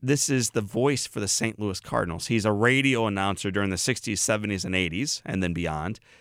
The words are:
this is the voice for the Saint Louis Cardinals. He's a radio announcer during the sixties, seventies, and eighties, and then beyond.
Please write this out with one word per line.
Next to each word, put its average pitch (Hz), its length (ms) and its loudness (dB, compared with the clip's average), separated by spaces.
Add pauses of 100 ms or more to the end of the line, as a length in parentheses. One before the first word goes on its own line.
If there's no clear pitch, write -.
this 139 280 2
is 127 220 2
the 113 100 0
voice 120 440 0
for - 140 -8
the 101 80 -2
Saint 110 320 -2
Louis 101 200 -4
Cardinals. 98 480 -2
He's 113 180 2
a 110 60 4
radio 120 560 4
announcer 98 440 0
during 101 180 0
the 92 80 0
sixties, 110 440 -2
seventies, 104 440 0
and 90 100 -2
eighties, 92 500 -2
and 95 180 -2
then 87 100 0
beyond. 82 460 -4 (220)